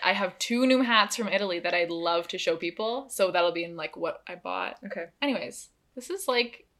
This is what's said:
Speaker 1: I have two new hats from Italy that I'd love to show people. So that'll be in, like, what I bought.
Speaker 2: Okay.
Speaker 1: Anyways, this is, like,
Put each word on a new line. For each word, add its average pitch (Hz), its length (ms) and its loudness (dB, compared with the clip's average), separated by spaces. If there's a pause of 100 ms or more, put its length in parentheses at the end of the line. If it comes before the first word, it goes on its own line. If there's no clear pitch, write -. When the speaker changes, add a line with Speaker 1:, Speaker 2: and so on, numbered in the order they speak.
Speaker 1:
I 185 100 4
have 196 260 -2
two 240 260 2
new 262 160 6
hats 220 340 4
from 220 120 -2
Italy 190 320 0
that 175 160 0
I'd 170 160 2
love 170 380 0
to 190 100 -6
show 170 180 2
people. 220 520 -4
So 190 220 2
that'll 175 200 4
be 170 120 -4
in, 170 140 -10
like, 151 180 -8
what 165 320 -6
I 180 80 -10
bought. - 500 -6
Speaker 2:
Okay. 175 200 -8 (160)
Speaker 1:
Anyways, - 480 -4 (240)
this 247 160 -14
is, 381 180 -6
like, 240 380 0 (140)